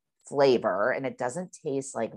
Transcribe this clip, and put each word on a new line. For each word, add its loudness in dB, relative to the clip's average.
flavor, 4
and -2
it -8
doesn't -6
taste, -4
like, -4